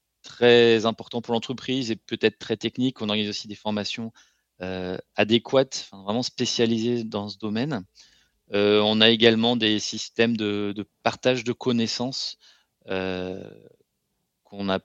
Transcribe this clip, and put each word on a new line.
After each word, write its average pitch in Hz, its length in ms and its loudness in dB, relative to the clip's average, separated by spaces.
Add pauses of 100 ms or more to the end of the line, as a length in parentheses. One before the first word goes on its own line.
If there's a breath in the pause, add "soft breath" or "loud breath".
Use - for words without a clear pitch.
(240)
très 117 640 6
important 113 360 -4
pour 117 120 -4
l'entreprise 123 560 -4
et 113 60 -2
peut-être - 420 -2
très - 200 -4
technique, 127 440 -4
on 107 60 -4
organise 104 220 -2
aussi - 180 -10
des 104 80 -12
formations, 107 560 -6 (500 soft breath)
euh, 92 360 -6 (180)
adéquates, 117 720 2
enfin, 98 140 -20
vraiment 107 180 -2
spécialisées 117 840 -2
dans 104 240 -6
ce 101 80 -12
domaine. 110 480 -4 (680 soft breath)
Euh, 104 300 4
on 107 160 2
a 110 100 6
également 117 460 4
des 107 240 0
systèmes 117 560 -2
de, 104 400 -2
de 104 100 -8 (180)
partage 123 420 0
de 120 80 -2
connaissances, 120 840 -4 (520 soft breath)
euh, 95 520 -6 (1040)
qu'on 101 240 -8
a, 95 180 0